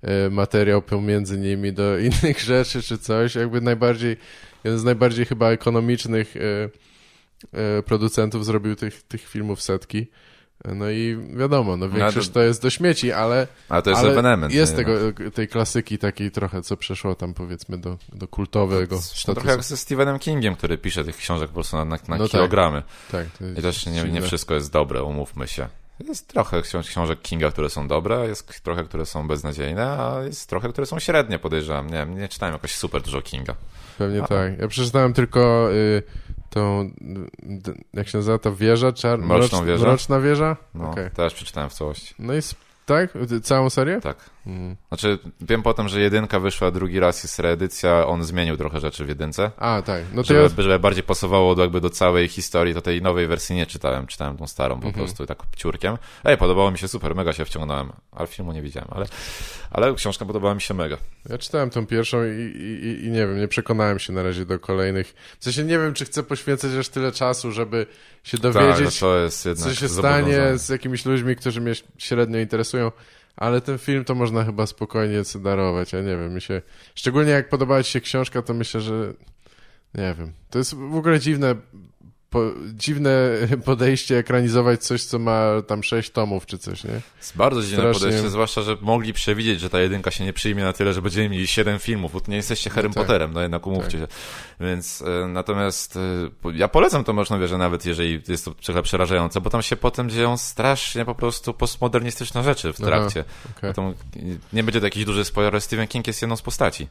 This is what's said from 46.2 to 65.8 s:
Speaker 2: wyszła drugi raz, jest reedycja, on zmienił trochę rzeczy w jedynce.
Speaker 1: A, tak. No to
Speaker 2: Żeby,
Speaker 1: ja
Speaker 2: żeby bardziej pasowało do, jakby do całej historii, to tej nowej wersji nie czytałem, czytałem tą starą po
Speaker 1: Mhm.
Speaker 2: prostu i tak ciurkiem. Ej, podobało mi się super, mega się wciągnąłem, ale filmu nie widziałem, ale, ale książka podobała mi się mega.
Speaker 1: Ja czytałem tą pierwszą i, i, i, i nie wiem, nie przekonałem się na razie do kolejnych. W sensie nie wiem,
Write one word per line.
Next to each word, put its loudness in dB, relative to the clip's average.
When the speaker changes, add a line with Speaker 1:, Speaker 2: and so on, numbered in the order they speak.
Speaker 2:
wyszła 2
drugi 0
raz, 4
jest -10
reedycja, 2
on 0
zmienił 0
trochę -4
rzeczy -6
w -8
jedynce. -4
Speaker 1:
A, 0
tak. -4
No -2
to -2
Speaker 2:
Żeby, 8
Speaker 1:
ja 2
Speaker 2:
żeby 6
bardziej 4
pasowało 4
do, 4
jakby 2
do 0
całej 4
historii, 0
to -4
tej -2
nowej 2
wersji -2
nie 0
czytałem, -4
czytałem -8
tą -10
starą -2
po -6
Speaker 1:
Mhm. -4
Speaker 2:
prostu -6
i -14
tak -8
ciurkiem. -4
Ej, 6
podobało 6
mi -4
się -6
super, -4
mega 0
się -4
wciągnąłem, -6
ale -6
filmu -10
nie -8
widziałem, -10
ale, -6
ale 2
książka -4
podobała 0
mi -4
się -4
mega. -2
Speaker 1:
Ja -8
czytałem -2
tą -4
pierwszą 0
i, -2
i, -8
i, -6
i -4
nie 0
wiem, -2
nie 0
przekonałem 2
się -8
na -2
razie -2
do -2
kolejnych. -2
W -20
sensie -2
nie 2
wiem, 0